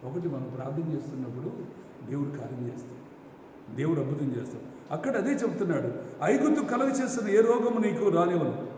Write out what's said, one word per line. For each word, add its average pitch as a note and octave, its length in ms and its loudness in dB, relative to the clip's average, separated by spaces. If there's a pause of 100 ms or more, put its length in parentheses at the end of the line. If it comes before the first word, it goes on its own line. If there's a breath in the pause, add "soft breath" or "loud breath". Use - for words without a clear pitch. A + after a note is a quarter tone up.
ఒకటి E3+ 240 -4
మనం B2+ 280 -4
ప్రార్థన D3+ 360 -2
చేస్తున్నప్పుడు C3 580 -4 (600 loud breath)
దేవుడు C#3 200 0
కార్యం B2 360 -6
చేస్తాడు, - 320 -8 (760)
దేవుడు D3+ 240 2
అద్భుతం C#3 280 -2
చేస్తాడు. - 640 -6
అక్కడ A#3+ 220 -2
అదే A3 140 2
చెప్తున్నాడు, D#3 640 2 (320 loud breath)
"ఐగుప్తు D4 380 6
కలుగ C4+ 280 2
చేసిన A#3 400 0
ఏ G#3 120 6
రోగము A#3 380 4
నీకు G3+ 300 4
రానివ్వను E3+ 580 2 (100)